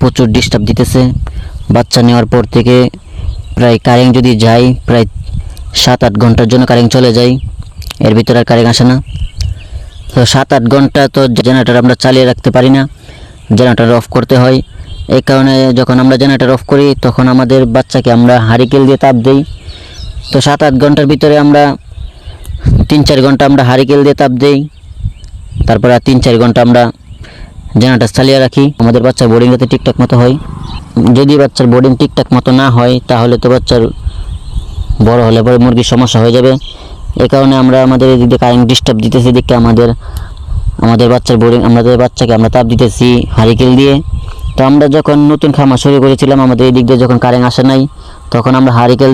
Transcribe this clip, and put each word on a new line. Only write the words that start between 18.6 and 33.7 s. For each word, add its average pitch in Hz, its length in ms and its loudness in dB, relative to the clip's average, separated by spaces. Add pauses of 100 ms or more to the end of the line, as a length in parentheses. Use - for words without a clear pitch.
দিয়ে 135 160 2
তাপ 135 120 2 (100)
দেই। 135 140 2 (920)
তো - 60 -2 (100)
সাত 143 200 0
আট 135 160 0
ঘন্টার 147 280 2
ভিতরে 147 240 0 (100)
আমরা 147 180 4 (1300)
তিন 151 200 2
চার 143 160 2
ঘন্টা 139 260 2
আমরা 139 200 2
হারিকেল 135 360 2
দিয়ে 143 160 2
তাপ 131 100 0 (100)
দেই, 143 160 2 (1080)
তারপর 113 300 0
আর 113 100 -2
তিন 135 180 2
চার 120 180 2
ঘন্টা 120 240 0
আমরা 120 160 4 (1000)
জেনারেটর 127 360 0
চালিয়ে 135 280 2
রাখি, 139 200 0 (180)
আমাদের 117 240 2
বাচ্চার 127 260 0
বোর্ডিং 120 220 4
যাতে 127 180 0
ঠিকঠাক 131 300 -2
মতো 123 180 0
হয়। 127 140 2 (840)
যদি 143 240 2
বাচ্চার 135 300 -2
বোর্ডিং 127 280 2
ঠিকঠাক 139 360 -2
মতো 123 140 -2 (100)
না 135 60 0 (100)
হয়, 123 180 2 (160)
তাহলে 120 320 0
তো - 100 -2
বাচ্চার 120 300 0 (1200)